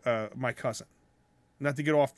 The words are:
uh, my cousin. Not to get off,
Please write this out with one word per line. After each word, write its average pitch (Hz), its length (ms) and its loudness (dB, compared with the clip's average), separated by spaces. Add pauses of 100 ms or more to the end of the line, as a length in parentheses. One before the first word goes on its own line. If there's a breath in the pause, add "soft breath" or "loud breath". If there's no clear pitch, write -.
uh, 113 300 0
my 123 180 -2
cousin. - 340 -6 (720)
Not 143 160 -2
to 147 80 -4
get 151 100 2
off, 147 240 4